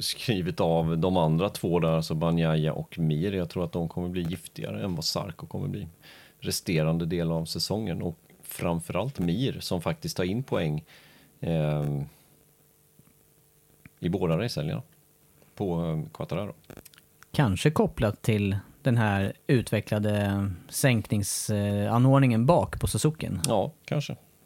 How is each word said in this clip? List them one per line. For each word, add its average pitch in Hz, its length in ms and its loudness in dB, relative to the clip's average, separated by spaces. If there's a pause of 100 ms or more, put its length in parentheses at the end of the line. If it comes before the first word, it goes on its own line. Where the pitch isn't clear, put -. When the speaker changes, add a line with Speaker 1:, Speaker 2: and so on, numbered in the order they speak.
Speaker 1:
skrivit 90 600 -2
av 82 380 2
de 92 180 2
andra 82 320 4
två 87 320 0
där, 80 80 2
alltså 80 260 0
Bagnaia 80 580 2
och - 260 -8
Mir. 80 340 0
Jag 90 180 -4
tror 90 140 -4
att 82 80 -8
de 85 160 -2
kommer 90 200 -6
bli 90 140 -4
giftigare 98 600 -8
än 92 100 -4
vad 78 100 -6
Sarko - 420 -6
kommer 95 220 -6
bli 95 200 -8 (500)
resterande 82 680 0
del 82 240 0
av 82 140 0
säsongen. 95 580 -4
Och 87 160 -6 (240)
framförallt 87 760 -4
Mir, 92 420 0
som 90 220 -4
faktiskt - 340 -4
tar 92 80 0
in 104 180 -2
poäng, 80 420 -2 (560)
ehm, 76 640 -2 (2000)
i 90 80 -2
båda 85 300 2
racehelgerna 101 440 -2 (720)
på, 92 200 -2
ehm, 80 340 -2
Quartararo. 92 460 -6 (800)
Speaker 2:
Kanske 120 380 2
kopplat 151 520 0
till 101 340 2 (260)
den 123 140 4
här 101 360 2 (140)
utvecklade 104 1040 2 (180)
sänkningsanordningen 113 1800 4
bak 156 340 2
på - 60 -2
Suzukin. - 640 0
Speaker 1:
Ja, 117 240 2 (120)
kanske. 139 320 -4 (300)